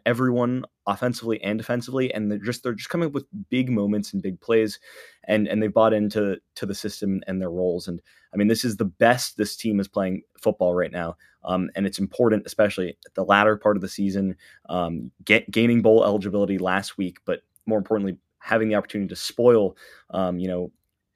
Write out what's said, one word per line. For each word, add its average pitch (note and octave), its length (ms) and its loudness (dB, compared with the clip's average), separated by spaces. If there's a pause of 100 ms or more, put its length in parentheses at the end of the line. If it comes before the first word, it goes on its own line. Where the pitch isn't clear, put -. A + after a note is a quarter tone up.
everyone B2 600 0 (200)
offensively A2+ 560 -2
and G#2+ 160 -2
defensively, B2 560 -4
and G#2 160 -2
they're G#2 80 -2
just, A#2 240 -6
they're B2 120 -4
just A2+ 160 -14
coming E3+ 180 -2
up C#3+ 40 -8
with C#3+ 120 -6 (240)
big B2+ 220 -2
moments G#2 420 -2
and G2 100 -4
big F#2+ 180 -8
plays, A2 380 0 (460)
and, G#2+ 240 2
and G#2 120 -2
they've G#2+ 140 -2
bought A2 200 6
into, G#2 420 0 (180)
to - 120 -10
the G2 100 -4
system G2 500 -4
and F#2+ 140 -4
their F#2 100 -4
roles. F2+ 380 -2
And, F2 120 -8 (320)
I - 40 -6
mean, G#2 100 4
this A2+ 180 2
is A2 120 -2
the A2 80 -2
best A#2 520 2
this G#2 200 -2
team G#2 240 0
is G2 80 -2
playing F#2+ 340 -4 (160)
football F#2 360 0
right F2+ 180 -2
now, E2+ 240 -6 (280)
um, F#2 300 -2
and G2 120 -2
it's F#2+ 120 -6
important, G#2+ 460 2
especially G2+ 460 0 (160)
at - 80 -20
the F#2+ 100 -2
latter G2+ 320 6
part G#2 220 2
of - 20 -2
the F#2+ 80 -8
season, G2 480 -2 (320)
um, E2+ 420 -4 (140)
get, G#2+ 260 2
gaining A#2 300 4
bowl A2 240 6
eligibility G2+ 540 0
last F#2 400 -2
week, F#2 260 -6
but F2+ 160 -4 (240)
more A2 140 0
importantly, G2 400 -2 (220)
having A2 280 0
the G#2+ 60 0
opportunity G2+ 340 -2
to F2 80 -10
spoil, A2+ 640 4 (320)
um, F2+ 280 -2
you F#2 100 -4
know, F2+ 220 -4 (460)